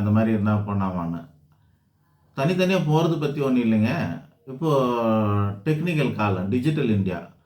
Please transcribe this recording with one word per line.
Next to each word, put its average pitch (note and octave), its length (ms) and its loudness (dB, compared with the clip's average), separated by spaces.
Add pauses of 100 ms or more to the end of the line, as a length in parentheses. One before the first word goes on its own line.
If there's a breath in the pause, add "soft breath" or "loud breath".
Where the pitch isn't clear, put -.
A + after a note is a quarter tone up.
அந்த G2+ 100 0
மாதிரி A2+ 220 4
இருந்தா G#2+ 220 0 (140)
பண்ணாமான்னு. F2+ 520 -4 (1160)
தனித்தனியா F3+ 420 0 (120)
போறது D#3+ 300 2
பத்தி C#3+ 200 -4
ஒண்ணும் B2+ 240 2
இல்லைங்க. A2+ 280 2 (540)
இப்போ C3+ 240 -4 (920)
டெக்னிக்கல் D3+ 500 0
காலம், G2 340 -2
டிஜிட்டல் B2+ 480 0
இந்தியா, F#2 240 -2 (260)